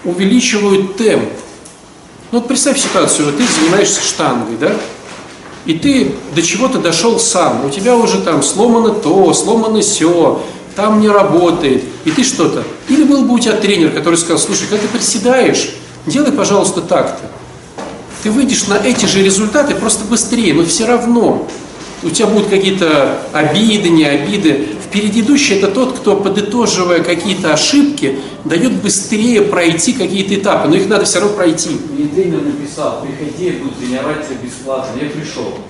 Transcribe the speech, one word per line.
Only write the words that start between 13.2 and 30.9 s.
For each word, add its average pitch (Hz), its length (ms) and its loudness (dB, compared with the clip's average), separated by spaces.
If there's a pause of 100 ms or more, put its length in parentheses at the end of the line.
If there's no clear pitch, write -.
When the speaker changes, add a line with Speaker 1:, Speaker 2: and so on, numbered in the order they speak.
Speaker 1:
бы 240 120 2
у 226 40 4
тебя 220 140 0
тренер, 196 380 2
который 160 240 0
сказал: 160 240 0
«Слушай, - 300 -2
когда 208 120 0
ты 240 80 -2
приседаешь, 240 800 0 (360)
делай, 262 260 0
пожалуйста, 190 500 0
так-то». - 460 -2 (960)
Ты 214 80 0
выйдешь 247 360 0
на 202 80 2
эти 233 300 0
же 196 160 2
результаты, 214 540 2
просто 214 300 -2
быстрее, 226 480 0
но 170 120 2
всё 220 220 -2
равно. 240 600 2 (560)
У 170 60 -2
тебя 202 180 0
будут 208 220 2
какие-то 180 680 2 (140)
обиды, 175 580 2
не 160 140 6
обиды. 147 640 0 (160)
Впереди 208 380 -2
идущий — 254 340 2
это 190 140 2
тот, 254 280 -2
кто, 202 200 2
подытоживая 196 840 0
какие-то 175 520 -2
ошибки, 208 680 2 (240)
даёт 170 300 0
быстрее 214 680 0
пройти 175 520 2
какие-то 196 420 -2
этапы, - 320 0
но 160 80 4
их 196 140 2
надо 202 160 2